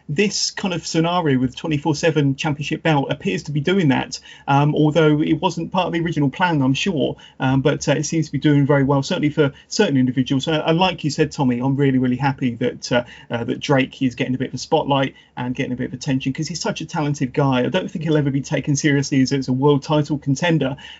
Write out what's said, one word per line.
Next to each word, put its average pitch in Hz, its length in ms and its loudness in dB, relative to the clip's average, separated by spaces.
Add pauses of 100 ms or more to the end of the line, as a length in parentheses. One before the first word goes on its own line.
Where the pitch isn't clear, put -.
this 202 440 -2
kind 185 240 -4
of 165 100 -8
scenario 165 540 0
with 127 160 -2
twenty-four 151 400 -2
seven 143 400 2
championship 147 480 -4
belt 151 260 2
appears 185 340 -4
to - 80 -8
be 143 100 -2
doing 180 260 2
that, 131 320 0 (280)
um, 143 280 4
although 151 460 4
it 160 200 0
wasn't 165 300 -2
part 180 160 0
of 165 60 -4
the 170 80 -2
original 151 280 0
plan, 165 320 0
I'm 131 140 2
sure, 135 400 -2 (240)
um, 135 220 2
but, 139 280 0
uh, 143 40 2
it 147 100 0
seems 156 240 -2
to - 40 -20
be 156 60 -4
doing 143 300 4
very 139 160 4
well, 139 180 2
certainly 147 300 -2
for 143 220 2 (160)
certain 175 280 2
individuals. 127 500 2
Uh, 156 200 0
and 165 100 2
like 180 260 0
you 151 60 -2
said, 147 220 0
Tommy, 127 300 0
I'm 135 140 0
really, 135 220 2
really 123 180 2
happy 135 400 -2
that, - 360 -6
uh, 120 140 2 (260)
uh, 117 120 -4
that 123 160 -4
Drake 135 440 0
is 123 100 0
getting 127 220 -4
a - 20 -4
bit 127 120 -6
of - 40 -10
a 127 60 -10
spotlight 139 560 0 (200)
and 123 200 -6
getting 127 180 -4
a - 20 -4
bit 123 120 -6
of - 60 -12
attention, 131 380 -4
'cause 147 160 -8
he's 170 140 -10
such - 200 -4
a 165 40 -8
talented 147 480 -4
guy. 135 300 2
I 127 60 -2
don't 185 200 -2
think 170 140 -8
he'll 151 140 2
ever 143 120 0
be 135 120 -2
taken 143 340 -2
seriously 139 460 2
as, 127 120 0
as 135 140 -2
a 131 60 -2
world 139 280 4
title 151 380 0
contender, 139 580 0 (220)